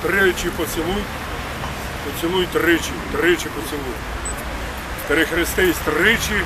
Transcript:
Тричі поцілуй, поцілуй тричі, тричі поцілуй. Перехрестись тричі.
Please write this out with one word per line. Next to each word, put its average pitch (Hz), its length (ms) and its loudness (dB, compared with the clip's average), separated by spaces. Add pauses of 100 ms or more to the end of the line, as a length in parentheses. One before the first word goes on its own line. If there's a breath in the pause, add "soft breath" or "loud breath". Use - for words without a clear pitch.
Тричі 175 540 4
поцілуй, 170 460 0 (1000)
поцілуй 170 480 0
тричі, 160 380 4 (200)
тричі 165 340 4 (100)
поцілуй. 135 400 -4 (1120)
Перехрестись 160 680 2 (100)
тричі. 196 600 2